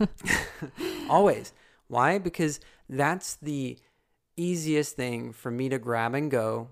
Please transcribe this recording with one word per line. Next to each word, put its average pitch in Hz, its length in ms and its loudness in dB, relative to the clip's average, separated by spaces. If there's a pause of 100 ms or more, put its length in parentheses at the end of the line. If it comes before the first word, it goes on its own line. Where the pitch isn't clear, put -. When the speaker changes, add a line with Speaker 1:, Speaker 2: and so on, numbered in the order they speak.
(540)
Speaker 1:
<laughs> - 560 -8
Speaker 2:
Always. 151 420 4 (360)
Why? 139 320 4
Because 165 420 -2 (260)
that's 147 480 -2
the 139 420 -6 (600)
easiest 160 600 0
thing 120 340 -4
for - 180 -8
me 127 200 0
to 131 100 0
grab 117 340 0
and 147 160 0
go 117 420 0